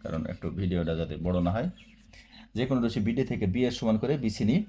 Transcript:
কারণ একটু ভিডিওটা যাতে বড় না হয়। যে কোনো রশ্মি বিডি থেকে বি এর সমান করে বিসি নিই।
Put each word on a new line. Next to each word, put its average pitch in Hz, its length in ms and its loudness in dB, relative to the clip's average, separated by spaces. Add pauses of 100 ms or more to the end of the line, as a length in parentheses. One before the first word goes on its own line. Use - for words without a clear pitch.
কারণ 80 180 -4 (120)
একটু - 140 -8 (140)
ভিডিওটা 87 400 0
যাতে 78 140 -4 (120)
বড় 90 200 2
না 87 100 2
হয়। 139 120 -2 (880)
যে 120 120 2
কোনো 131 160 2
রশ্মি 113 220 0
বিডি 117 240 2
থেকে 110 140 -2 (100)
বি 123 140 2
এর 117 100 -2
সমান 110 240 2
করে 131 120 2 (100)
বিসি 110 260 0
নিই। 175 180 6